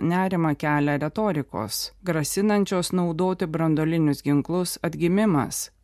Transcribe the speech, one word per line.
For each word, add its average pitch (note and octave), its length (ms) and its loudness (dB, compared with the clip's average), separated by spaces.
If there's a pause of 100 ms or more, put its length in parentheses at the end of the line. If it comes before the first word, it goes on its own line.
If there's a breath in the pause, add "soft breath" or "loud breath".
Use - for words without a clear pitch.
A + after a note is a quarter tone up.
nerimą F3 480 2
kelia D3 400 0
retorikos, D3+ 960 -4 (100)
grasinančios F#3 960 0
naudoti F3+ 480 0
branduolinius D#3+ 800 0
ginklus D#3+ 560 0
atgimimas, E3+ 880 0 (140)